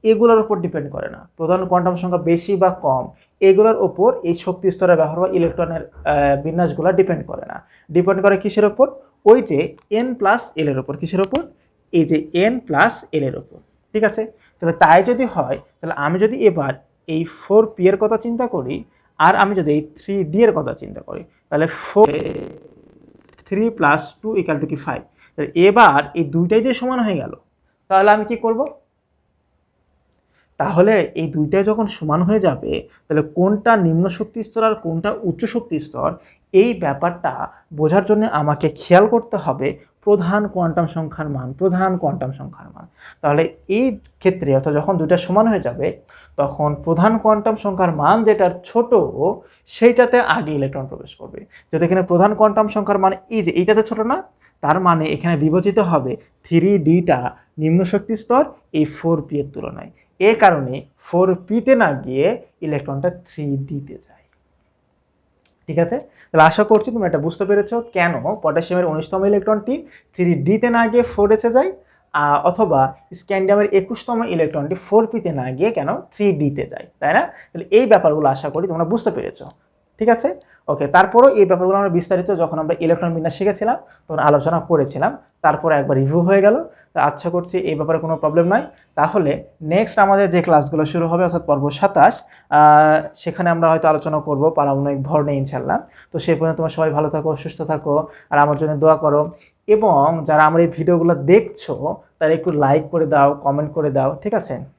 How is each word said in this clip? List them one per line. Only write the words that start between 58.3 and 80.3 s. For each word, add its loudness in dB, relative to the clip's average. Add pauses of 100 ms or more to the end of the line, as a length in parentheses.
এই 0
ফোর -4
পি -6
এর -6
তুলনায়। -14 (280)
এ 4
কারণে 2 (160)
ফোর 0 (120)
পিতে 2
না 2
গিয়ে -2 (180)
ইলেকট্রনটা -4
থ্রি -8
ডিতে -10
যায়। -20 (1400)
ঠিক -4
আছে? 0
তাহলে 0
আশা 6
করছি 2
তোমরা -4
এটা 0
বুঝতে -4
পেরেছো 0
কেন -2
পটাশিয়ামের 0
উনিশতম -4
ইলেকট্রনটি -2 (280)
থ্রি 0
ডিতে 0
না 2
গিয়ে 2
ফোর 0
এসে 2
যায়, 2 (400)
আহ, 0
অথবা 0 (200)
স্ক্যান্ডিয়ামের 0
একুশতম -2
ইলেকট্রনটি -2
ফোর 0
পিতে -6
না -6
গিয়ে -2
কেন -4
থ্রি -2
ডিতে -2
যায়, -16 (140)
তাই 0
না? 4
তাহলে -12
এই 4
ব্যাপারগুলো 2
আশা -2
করি -4
তোমরা -4
বুঝতে -2
পেরেছো। -10 (480)
ঠিক 0
আছে? 0 (280)